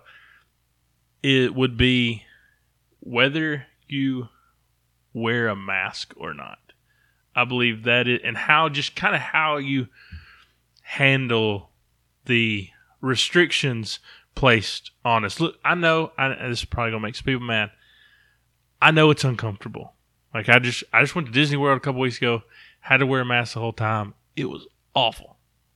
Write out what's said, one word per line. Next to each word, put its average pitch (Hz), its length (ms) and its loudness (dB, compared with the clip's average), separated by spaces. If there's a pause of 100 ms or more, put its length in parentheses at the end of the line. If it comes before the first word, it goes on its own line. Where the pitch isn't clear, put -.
(1200)
it 131 320 2
would 127 220 0
be 120 460 2 (800)
whether 139 680 0 (220)
you 135 400 -4 (840)
wear 117 360 -2
a 101 80 -4
mask 95 600 -6
or 80 180 -10
not. 58 240 -16 (760)
I 123 100 0
believe 120 400 -2
that 120 220 2
it, 120 180 0
and 117 120 -4
how, 156 320 2
just 143 260 -6
kinda 185 240 0
how 151 380 0
you 135 320 -2 (920)
handle 120 880 0 (560)
the 110 420 0 (320)
restrictions 131 1000 0 (360)
placed - 560 2 (140)
on 113 200 0
us. 98 160 -6
Look, 160 240 -4
I 156 100 2
know, 160 440 0
I, 135 100 0
this 120 320 -6
is - 60 -8
probably 117 260 -4
gonna 110 100 -6
make 107 140 -8
some - 80 -14
people 123 220 -2
mad. 110 240 -2 (1120)
I 147 80 8
know 156 200 6
it's 143 140 0
uncomfortable. 110 680 -6 (400)
Like, 110 140 -4
I 120 100 8
just, 123 340 -2
I 113 80 6
just 139 140 2
went 165 120 -4
to 113 60 -12
Disney 143 240 4
World 139 220 4
a - 20 -16
couple 131 200 -2
weeks 123 180 -2
ago, 120 240 0 (380)
had 131 180 2
to 135 80 2
wear 131 140 0
a 127 60 -2
mask 120 280 -2
the 113 60 -6
whole 113 120 -4
time. 107 420 -2 (220)
It 143 100 -4
was - 200 -10 (280)
awful. - 420 -2 (400)